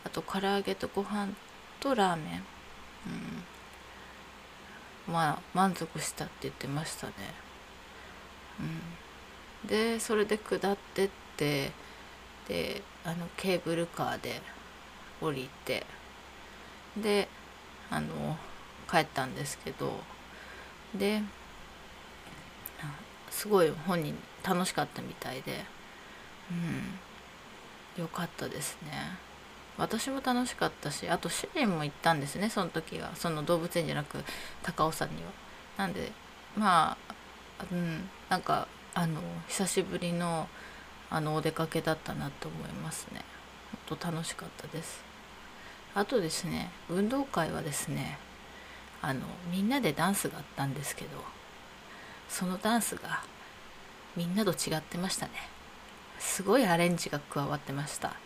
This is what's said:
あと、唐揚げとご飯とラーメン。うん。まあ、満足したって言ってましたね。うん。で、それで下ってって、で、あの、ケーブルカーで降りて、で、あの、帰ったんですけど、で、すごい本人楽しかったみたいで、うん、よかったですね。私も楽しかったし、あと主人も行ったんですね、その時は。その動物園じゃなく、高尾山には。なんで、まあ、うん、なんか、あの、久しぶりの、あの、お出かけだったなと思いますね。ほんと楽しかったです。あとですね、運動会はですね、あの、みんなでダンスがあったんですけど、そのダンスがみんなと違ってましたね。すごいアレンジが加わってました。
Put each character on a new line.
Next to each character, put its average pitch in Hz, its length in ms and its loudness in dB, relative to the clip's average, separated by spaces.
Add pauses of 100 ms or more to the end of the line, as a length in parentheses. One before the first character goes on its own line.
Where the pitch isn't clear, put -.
あ - 60 -4
と、 165 120 -2
唐 - 160 0
揚 196 240 6
げ 196 120 2
と - 140 0
ご 196 140 2
飯 202 300 0 (480)
と 277 140 6
ラ 185 200 8
ー - 20 2
メ 156 60 -2
ン。 170 220 -4 (2500)
う 175 40 -4
ん。 - 20 0
ま 165 180 6
あ、 160 80 2 (160)
満 185 200 8
足 160 260 -4
し - 120 -2
た 151 140 -4
っ - 20 -8
て - 140 -12
言 135 100 0
っ - 20 -12
て - 140 -6
ま 147 160 0
し - 100 -4
た - 140 -6
ね。 - 60 -8 (1500)
う - 1040 -8
ん。 - 20 -4
で、 226 300 4
そ 220 160 2
れ 208 100 6
で 214 140 2
下 190 340 2
っ 202 40 4 (180)
て 190 120 6
っ 190 40 2 (260)
て、 147 360 4 (760)
で、 165 360 0 (220)
あ 165 100 -2
の、 170 220 -4
ケ 190 200 4
ー - 40 2
ブ 165 140 0
ル 170 120 2
カ 151 240 -2
ー 123 100 -2
で - 200 -4 (800)
降 156 120 2
り 131 160 -2 (160)
て、 117 200 0 (1120)
で、 208 320 4 (640)
あ 156 100 2
の、 151 360 0 (520)
帰 175 100 6
っ 151 80 6
た - 180 2
ん 131 100 -4
で 143 100 -2
す - 200 -4
け - 80 -4
ど、 139 260 0 (960)
で、 202 280 4 (2000)
す - 140 -2
ご 190 160 12
い 147 60 10 (160)
本 175 160 6
人 151 140 0 (280)
楽 185 200 6
し - 80 2
か 147 120 4
っ - 20 2
た - 160 -8
み 147 120 -6
た 123 200 -6
い 135 80 -6
で、 - 220 -4 (2250)
う 175 40 -4
ん、 - 20 0
よ 160 60 -2
か 175 160 -2
っ 165 120 -2
た - 120 -4
で - 140 -4
す - 200 -4
ね。 147 360 -4 (580)
私 214 320 0
も 269 160 0
楽 247 220 6
し - 80 -4
か - 140 4
っ - 20 4
た - 220 -4
し、 175 160 -4
あ 170 100 4
と 175 100 0
主 - 260 0
人 277 140 6
も 156 160 4
行 143 80 0
っ - 100 -14
た 165 100 8
ん 147 80 4
で 143 80 0
す - 80 -4
ね、 202 120 2
そ 208 140 2
の 165 80 2
時 165 300 -2
は。 - 160 -4
そ 175 120 0
の 156 140 2
動 170 160 6
物 170 180 0
園 165 100 4
じ 147 60 0
ゃ 143 40 2
な 147 80 0
く、 143 180 -6 (400)
高 160 240 4
尾 160 60 4
山 - 220 0
に 165 100 -4
は。 180 60 -8 (460)
な 196 100 2
ん 175 60 0
で、 190 200 -2 (440)
ま 185 400 8 (640)
あ、 - 140 -6
う - 20 0
ん、 175 340 2 (200)
な 185 100 6
ん - 20 2
か、 - 280 2 (260)
あ 175 100 6
の、 160 160 2 (280)
久 190 180 2
し 185 160 4
ぶ 180 160 -2
り 175 140 0
の、 170 360 2 (600)
あ 160 100 2
の、 151 140 2
お 156 60 4
出 156 100 4
か 160 160 2
け 160 140 2
だ 160 120 4
っ 156 100 6
た - 120 -4
な 143 160 -2
と - 180 -8
思 160 180 -6
い 147 80 -6
ま 156 180 -4
す - 200 -6
ね。 - 120 -8 (640)
ほ 156 60 0
ん - 40 -6
と - 80 -2
楽 165 180 0
し - 100 -4
か 170 120 -8
っ - 100 -8
た 151 120 -8
で 170 120 -4
す。 - 220 -10 (920)
あ 202 100 6
と 240 160 6
で 160 100 2
す - 140 0
ね、 156 260 0 (180)
運 196 200 6
動 269 160 4
会 175 260 2
は 151 120 0
で 151 100 0
す - 160 0
ね、 143 300 -2 (840)
あ 135 100 2
の、 131 100 0 (280)
み 185 100 4
ん 202 80 6
な 277 120 6
で 165 120 6
ダ 160 160 6
ン 196 60 6
ス 170 140 2
が 165 100 -4
あ - 40 -6
っ - 20 -8 (120)
た 139 80 2
ん 135 80 2
で 147 120 -2
す - 100 -2
け - 120 -6
ど、 147 40 -8 (1160)
そ - 180 0
の 180 120 2
ダ 226 180 6
ン 214 60 6
ス - 140 0
が - 260 -2 (960)
み 170 100 2
ん 180 80 2
な 220 100 6
と 180 80 8
違 156 240 2
っ 151 40 2
て - 180 -4
ま 190 120 2
し - 60 2
た - 100 -2
ね。 - 60 -8 (840)
す - 240 0
ご 196 160 10
い 247 80 10
ア 170 100 10
レ 170 120 8
ン 175 80 6
ジ - 140 -2
が 147 80 0
加 143 280 0
わ 147 100 2
っ - 40 -2
て - 120 -6
ま 143 140 0
し - 120 -6
た。 - 160 -2 (100)